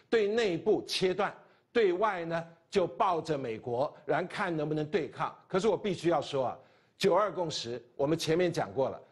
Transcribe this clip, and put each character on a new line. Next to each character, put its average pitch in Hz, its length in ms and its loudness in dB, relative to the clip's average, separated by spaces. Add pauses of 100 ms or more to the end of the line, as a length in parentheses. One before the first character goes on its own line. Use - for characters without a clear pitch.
对 220 200 4
内 214 280 0
部 160 300 2
切 185 280 0
断， 180 200 -2 (380)
对 214 220 4
外 185 320 0
呢 165 180 -4 (260)
就 180 160 2
抱 175 340 0
着 156 160 -2
美 123 220 -4
国， 120 340 -2 (140)
然 151 160 0
后 180 80 -6
看 185 260 -4
能 151 140 -2
不 156 60 -2
能 151 100 -2
对 151 240 -2
抗。 - 260 -6 (120)
可 180 100 -2
是 190 100 2
我 190 80 4
必 196 200 -2
须 160 140 0
要 156 120 4
说 131 240 -2
啊， 95 120 -4 (380)
九 175 200 4
二 202 160 2
共 165 180 -4
识 120 340 -8 (120)
我 139 100 0
们 156 100 2
前 160 220 0
面 180 160 2
讲 107 180 -4
过 123 160 0
了， 92 140 -8 (100)